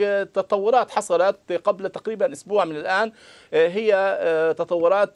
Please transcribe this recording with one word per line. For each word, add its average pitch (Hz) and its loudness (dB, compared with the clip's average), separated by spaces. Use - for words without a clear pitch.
تطورات 208 0
حصلت 190 0
قبل 190 -2
تقريبًا 208 -4
أسبوع 185 -2
من 160 -8
الآن، 202 -2
آه، 160 4
هي، 208 0
آه، 170 0
تطورات، 175 0